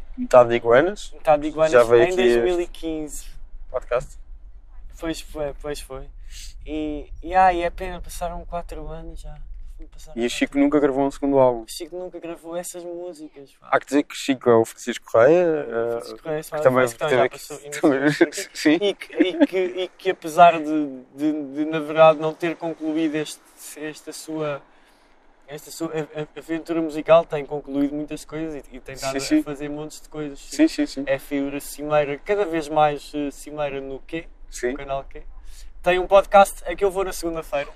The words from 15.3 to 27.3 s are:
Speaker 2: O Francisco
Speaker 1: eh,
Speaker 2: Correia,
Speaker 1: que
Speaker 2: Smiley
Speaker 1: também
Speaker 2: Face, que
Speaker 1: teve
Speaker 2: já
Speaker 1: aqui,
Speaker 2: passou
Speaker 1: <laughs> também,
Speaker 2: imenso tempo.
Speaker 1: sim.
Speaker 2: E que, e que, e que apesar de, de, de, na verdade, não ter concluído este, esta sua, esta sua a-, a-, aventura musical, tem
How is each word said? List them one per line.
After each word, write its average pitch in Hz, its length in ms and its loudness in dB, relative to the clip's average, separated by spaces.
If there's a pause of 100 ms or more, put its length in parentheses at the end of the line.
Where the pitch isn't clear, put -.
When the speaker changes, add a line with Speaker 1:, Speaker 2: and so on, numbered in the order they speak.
Speaker 2:
O 117 440 -2
Francisco 117 260 -8
Speaker 1:
eh, - 40 -20
Speaker 2:
Correia, 156 200 -6
Speaker 1:
que - 40 -14
Speaker 2:
Smiley - 180 -4
Speaker 1:
também 131 200 6
Speaker 2:
Face, 123 120 0
que - 40 -16
Speaker 1:
teve 160 160 0
Speaker 2:
já - 80 4
Speaker 1:
aqui, - 160 -2
Speaker 2:
passou - 180 -12
Speaker 1:
<laughs> 147 240 -12
também, 143 180 6
Speaker 2:
imenso 147 260 2
tempo. - 280 -2
Speaker 1:
sim. 151 280 2
Speaker 2:
E 403 120 2
que, - 220 -18
e 320 320 2
que, 180 100 -4
e 185 300 -2 (100)
que 185 140 -4
apesar 165 500 6
de, 147 420 -4 (120)
de, 151 160 0 (220)
de, 151 120 -4
na 160 140 -2
verdade, 156 400 6
não 160 140 -4
ter 165 240 -4
concluído 156 580 -2
este, 151 240 -6 (380)
esta 151 340 -12
sua, 151 500 -6 (840)
esta 151 240 -16
sua 165 220 -8
a-, 151 300 -6
a-, 151 40 -12 (120)
aventura 160 420 -4
musical, 160 420 2
tem 147 220 -6